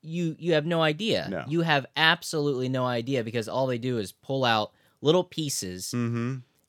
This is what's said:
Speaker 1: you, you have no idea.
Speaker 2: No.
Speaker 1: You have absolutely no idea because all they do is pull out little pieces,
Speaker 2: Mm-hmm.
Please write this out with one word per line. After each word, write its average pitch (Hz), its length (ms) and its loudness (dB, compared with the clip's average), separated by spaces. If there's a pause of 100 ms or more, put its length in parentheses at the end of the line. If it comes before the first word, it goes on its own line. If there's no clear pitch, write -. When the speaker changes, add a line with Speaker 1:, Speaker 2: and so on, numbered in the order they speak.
Speaker 1:
you, 160 380 -4
you 165 160 0
have 151 120 2
no 165 160 0
idea. 156 480 0
Speaker 2:
No. 78 160 -6
Speaker 1:
You 160 140 0
have 151 260 2 (100)
absolutely 147 720 2
no 127 180 0
idea 123 360 0
because 110 260 -4
all 131 200 0
they 123 100 -2
do 123 200 -2
is 98 120 -4
pull - 340 -4
out 110 280 2 (280)
little 165 240 6
pieces, 95 680 -6
Speaker 2:
Mm-hmm. 120 420 -2 (320)